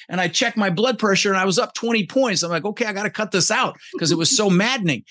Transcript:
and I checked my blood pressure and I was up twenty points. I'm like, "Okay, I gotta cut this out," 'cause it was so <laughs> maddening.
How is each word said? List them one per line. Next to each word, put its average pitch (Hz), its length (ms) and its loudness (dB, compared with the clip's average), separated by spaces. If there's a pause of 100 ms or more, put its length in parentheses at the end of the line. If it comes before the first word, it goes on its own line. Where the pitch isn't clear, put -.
and 180 120 -4
I 175 80 0
checked 226 280 -2
my 196 140 2
blood 220 260 0
pressure 196 340 2
and 190 100 2
I 185 40 2
was 190 140 0
up 240 160 -2
twenty 226 320 -2
points. 233 380 0
I'm 170 80 -4
like, 160 120 -2
"Okay, 214 220 -4
I 214 60 -2
gotta 196 180 -4
cut - 220 -4
this - 180 2
out," 247 260 0 (220)
'cause 156 140 0
it 160 60 2
was 165 160 0
so 214 160 2
<laughs> 180 140 4
maddening. 202 460 -2